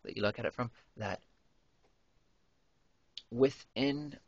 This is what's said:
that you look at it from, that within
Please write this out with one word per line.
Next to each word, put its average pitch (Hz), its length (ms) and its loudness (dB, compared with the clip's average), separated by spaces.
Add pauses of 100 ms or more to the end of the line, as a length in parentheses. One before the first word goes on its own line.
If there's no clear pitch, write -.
that - 140 -8
you 104 60 -2
look 104 160 2
at 117 60 -2
it - 80 -2
from, 120 180 -4 (260)
that 101 240 -4 (2000)
within 139 1000 2